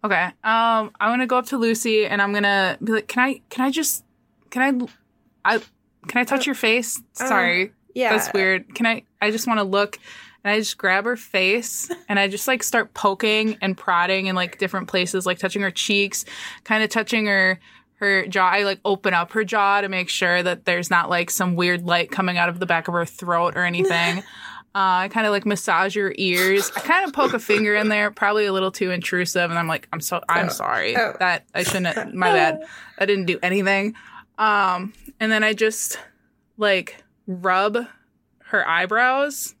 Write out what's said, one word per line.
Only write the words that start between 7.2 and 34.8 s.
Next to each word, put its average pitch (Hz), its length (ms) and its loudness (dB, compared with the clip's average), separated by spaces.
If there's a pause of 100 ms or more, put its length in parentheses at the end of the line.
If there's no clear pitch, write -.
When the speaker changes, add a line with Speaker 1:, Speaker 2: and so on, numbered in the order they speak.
Speaker 1:
Sorry. 185 440 2 (220)
Speaker 2:
yeah. 226 240 2
Speaker 1:
That's - 160 -2
weird. 190 400 0
Can 233 140 0
I, 226 160 0 (180)
I 208 100 2
just 220 160 -4
wanna 220 160 2
look." 202 360 0 (440)
And 202 80 0
I 208 60 2
just 214 220 -4
grab 196 260 2
her 240 100 -2
face 208 720 -2 (220)
and 202 100 2
I 196 80 4
just, 202 200 -4
like, 254 160 0
start 226 320 -2
poking 214 680 0
and 190 160 -2
prodding 185 480 0
in, 190 100 -2
like, 180 220 -4
different 185 300 -4
places, 180 400 -2
like, 180 100 -2
touching 196 240 -4
her 196 80 -2
cheeks, 202 560 -2 (380)
kinda 220 240 0
touching 214 400 0
her, 190 320 2 (380)
her 196 280 2
jaw. 185 240 2
I, 202 140 2
like, 196 200 -2
open 196 300 0
up 175 200 0
her 220 100 0
jaw 202 380 2
to 202 60 -4
make 185 220 -4
sure 180 320 0
that 175 240 -2
there's 175 240 0
not, 175 220 2
like, 175 180 0
some 180 260 0
weird 175 300 0
light 175 240 0
coming 180 300 -2
out 175 100 2
of 175 100 -8
the 180 60 -2
back 170 220 0
of 175 80 -4
her 170 100 0
throat 175 500 -2
or 180 100 -2
anything. 175 600 0
Speaker 2:
<laughs> - 60 -20 (400)
Speaker 1:
Uh, 190 300 2
I 196 80 -6
kinda, 220 200 0
like, 202 140 0
massage 196 520 0
her 196 200 -2
ears. 190 600 2
I - 20 -2
kinda 349 320 0
poke 269 220 0
a 233 60 0
finger 208 360 2
in 214 140 2
there, 208 200 2
probably 208 360 0
a 196 80 0
little 190 180 0
too 190 180 -2
intrusive. 175 600 -2
And 170 100 -2
I'm 170 80 -2
like, 160 240 -4
"I'm 160 80 -6
so, 170 300 -4
I'm 175 160 2
Speaker 2:
Oh. 175 40 -2
Speaker 1:
sorry. - 460 -2
Speaker 2:
Oh. 233 240 0
Speaker 1:
That, 180 240 0 (100)
I 180 100 -2
shouldn't, 180 520 -2
my 185 160 2
bad. 156 300 2 (180)
Speaker 2:
<laughs> - 180 -20
Speaker 1:
I 196 80 0
didn't 196 200 2
do 175 180 0
anything." 196 520 0 (420)
Um, 202 560 0 (260)